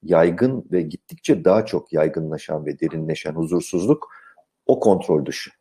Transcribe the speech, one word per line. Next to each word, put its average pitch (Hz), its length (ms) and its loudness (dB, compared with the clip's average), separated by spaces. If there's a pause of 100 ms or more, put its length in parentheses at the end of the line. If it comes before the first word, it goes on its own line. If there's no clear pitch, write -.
yaygın 87 680 2
ve 90 100 0
gittikçe 82 640 -2
daha 104 200 4
çok - 280 -6
yaygınlaşan 78 720 -4
ve 73 140 -8
derinleşen 80 540 -4
huzursuzluk 87 760 -2 (560)
o 131 140 4
kontrol 90 460 2
dışı. - 360 -10